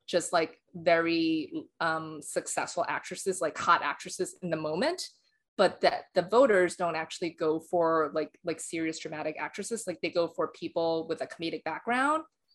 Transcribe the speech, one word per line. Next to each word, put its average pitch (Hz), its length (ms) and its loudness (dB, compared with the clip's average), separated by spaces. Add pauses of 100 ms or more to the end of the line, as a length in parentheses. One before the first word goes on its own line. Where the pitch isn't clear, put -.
just, - 260 0
like, 165 260 2 (160)
very, 165 800 2 (280)
um, 160 420 -4
successful - 680 -4
actresses, 175 540 -4
like, 156 160 -2
hot - 240 4
actresses 170 600 -6
in 180 60 -6
the 165 80 0
moment, 175 460 -2 (560)
but 185 240 4
that - 220 2 (100)
the 180 80 2
voters 190 540 6
don't 170 200 -2
actually 160 340 -4
go 160 300 0
for, 160 540 2
like, 156 300 -4
like, 165 140 -4
serious 160 400 -4
dramatic 156 400 -6
actresses. 196 480 -6
Like, 175 140 -6
they 170 100 0
go 170 180 2
for 160 200 -2
people 165 600 -2
with 160 120 -4
a - 60 -4
comedic 165 380 -8
background, 254 600 0 (300)